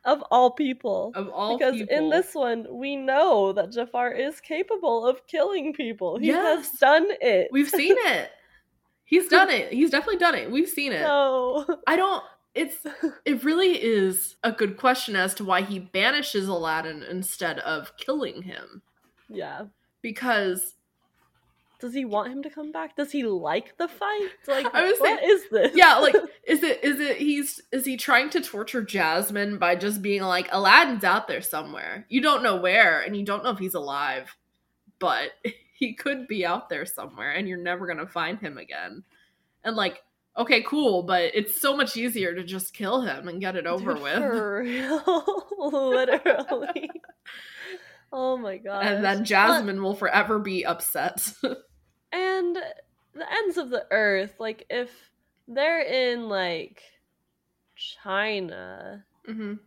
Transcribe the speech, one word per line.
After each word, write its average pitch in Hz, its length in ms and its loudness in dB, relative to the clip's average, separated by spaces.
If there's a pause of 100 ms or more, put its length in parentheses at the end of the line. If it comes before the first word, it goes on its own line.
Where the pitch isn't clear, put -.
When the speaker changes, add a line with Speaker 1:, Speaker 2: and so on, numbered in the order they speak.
Speaker 1:
Of 285 260 2
all 247 220 6
people. 247 640 -2
Speaker 2:
Of 202 140 -6
all 214 280 -2
Speaker 1:
Because 262 160 4
Speaker 2:
people. 220 220 -2
Speaker 1:
in 311 140 2
this 349 260 2
one, 233 340 -2
we 277 240 -6
know 269 580 4
that 196 200 -2
Jafar 240 400 -2
is 285 280 -4
capable 330 640 -2
of 262 220 0
killing 320 460 -2
people. 220 460 -4
He 226 100 2
has 320 400 2
Speaker 2:
Yes. - 100 -10
Speaker 1:
done 311 300 8 (120)
it. 214 300 4
Speaker 2:
We've 285 180 4
seen 392 300 4
it. 269 320 0 (760)
He's 359 220 4
done 381 240 6
it. 226 220 0
He's 269 180 4
definitely 349 300 0
done 330 160 4
it. 156 160 -4
We've 320 160 2
seen 285 240 -4
it. 165 100 -2
Speaker 1:
No. 277 640 2 (220)
Speaker 2:
I 320 80 4
don't, 381 260 0 (300)
it's, 277 260 -4 (240)
Speaker 1:
<laughs> - 220 -6
Speaker 2:
it 254 200 0
really 349 360 2
is 196 640 0
a 233 80 0
good 208 260 -2
question 254 380 0
as 190 200 0
to 208 100 -8
why 185 180 2
he 196 160 -6
banishes 208 680 0
Aladdin 160 560 -4
instead 180 560 -6
of 156 360 -6
killing 269 460 -6
him. - 400 -16 (460)
Speaker 1:
Yeah. 175 380 -12 (360)
Speaker 2:
Because 214 720 -2 (1040)
Speaker 1:
Does 247 160 -12
he 269 100 -4
want 214 280 -2
him 277 100 -8
to 294 80 -10
come 302 220 -12
back? 320 240 -10
Does 285 160 -6
he 285 100 -2
like 180 560 -4
the 339 80 -2
fight? 403 440 -4 (180)
Like, - 260 0
Speaker 2:
I 311 80 4
was 392 160 4
Speaker 1:
what 440 220 2
Speaker 2:
saying, 349 100 2
Speaker 1:
is 392 200 6
this? - 260 4
Speaker 2:
yeah, 330 200 10
Speaker 1:
<laughs> 294 60 6
Speaker 2:
like, 294 140 6 (280)
is 311 200 2
it, 294 180 0
is 277 160 2
it, 285 200 -2
he's, 294 420 -2 (100)
is 262 140 -2
he 262 120 -4
trying 262 340 2
to 339 100 0
torture 220 420 -6
Jasmine 202 760 -2
by 175 180 2
just 202 260 -4
being 202 200 0
like, 185 280 0
"Aladdin's 214 540 6
out 190 240 2
there 170 140 -4
somewhere. 151 680 -10
You 247 120 0
don't 277 220 2
know 208 140 2
where, 180 440 4
and 202 160 -4
you 202 80 -4
don't 202 200 -4
know 247 60 0
if 196 80 -4
he's 185 160 -4
alive, 139 640 -4 (600)
but 139 320 0 (220)
<laughs> - 260 -20
he 254 160 -2
could 269 320 -6
be 202 180 -4
out - 240 -4
there 151 160 -6
somewhere, 131 460 -10
and 185 160 -4
you're 180 160 -6
never 180 240 -4
gonna 165 220 -8
find 175 320 -6
him 147 180 -10
again." 90 460 -12 (580)
And, 220 140 -4
like, 190 260 -4 (360)
okay, 240 240 4
cool, 233 400 2
but 175 320 2
it's 208 260 -2
so 277 160 2
much 247 200 -2
easier 220 380 -2
to 185 100 -8
just 185 280 -8
kill 220 300 -2
him 147 260 -6
and 175 120 -8
get 185 160 -4
it 170 100 -4
over 180 280 -2
Speaker 1:
Dude, 143 80 -8
Speaker 2:
with. 143 160 -4
Speaker 1:
for 214 420 -2
real? 294 840 -2 (140)
<laughs> - 0 - (320)
Literally. 262 1000 0 (1200)
Oh 262 240 -2
my 208 220 -6
gosh. 202 280 -4
Speaker 2:
And 208 180 0
then 196 140 2
Speaker 1:
But 220 80 -2
Speaker 2:
Jasmine 202 560 4
will 196 120 0
forever 202 440 2
be 190 260 -2
upset. - 720 -4
<laughs> - 40 -6 (720)
Speaker 1:
And 370 440 -2 (580)
the 311 180 -10
ends 403 240 -2
of 277 140 -6
the - 200 -4
earth, 202 480 0
like, 220 320 -10
if 240 200 -6 (580)
they're 302 340 0
in, 240 460 -2
like, 180 540 -4 (920)
China, 196 1300 -6 (240)
Speaker 2:
Mm-hmm. 214 260 -8 (120)